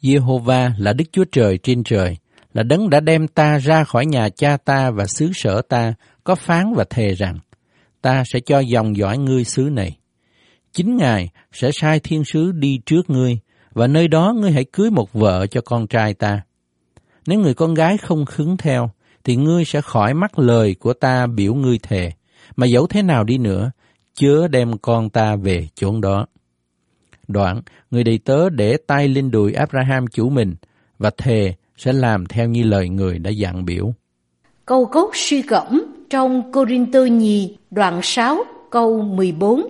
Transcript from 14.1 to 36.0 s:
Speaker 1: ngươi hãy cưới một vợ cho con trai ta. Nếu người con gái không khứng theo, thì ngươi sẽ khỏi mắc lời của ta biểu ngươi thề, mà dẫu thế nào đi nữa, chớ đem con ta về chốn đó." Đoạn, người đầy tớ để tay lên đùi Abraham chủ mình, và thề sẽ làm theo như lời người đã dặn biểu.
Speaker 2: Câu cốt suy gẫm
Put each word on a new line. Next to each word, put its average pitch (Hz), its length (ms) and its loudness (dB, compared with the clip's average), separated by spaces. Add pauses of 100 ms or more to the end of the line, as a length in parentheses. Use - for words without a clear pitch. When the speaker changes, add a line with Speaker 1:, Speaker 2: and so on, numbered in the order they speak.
Speaker 1:
ngươi 196 120 2
hãy 147 120 2
cưới 208 260 -2
một 135 220 -2
vợ 98 340 2
cho 120 140 -4
con 117 260 -4
trai 107 280 0
ta. 101 280 -2 (840)
Nếu 196 140 0
người 156 140 2
con 165 200 0
gái 165 240 2
không 156 280 -2
khứng 165 300 -2
theo, 123 340 -2 (340)
thì 123 120 0
ngươi 160 280 2
sẽ 147 160 -4
khỏi 117 340 0
mắc 190 240 -2
lời 117 360 4
của 117 180 -2
ta 127 340 0
biểu 107 280 0
ngươi 127 240 0
thề, 90 340 -4 (440)
mà 123 100 2
dẫu 123 200 4
thế 202 160 0
nào 151 220 2
đi 123 140 0
nữa, 107 320 -2 (440)
chớ 147 340 2
đem 120 300 0
con 113 320 0
ta 107 260 0
về 92 380 -2
chốn 101 260 -4
đó." 98 260 -2 (1000)
Đoạn, 101 340 -2 (280)
người 120 140 0
đầy 113 140 2
tớ 147 300 0
để 123 280 0 (100)
tay 143 220 2
lên 135 220 0
đùi 104 220 2
Abraham 131 540 -2
chủ 117 220 -2
mình, 117 260 0 (440)
và 107 120 0
thề 104 440 -2 (220)
sẽ 127 160 -2
làm 113 340 0
theo 117 220 -2
như 117 140 0
lời 101 260 2
người 92 300 -4
đã 85 120 -6
dặn 92 340 -6
biểu. 92 280 -4 (760)
Speaker 2:
Câu 254 200 2
cốt 330 280 0
suy - 280 -2
gẫm 220 400 0 (280)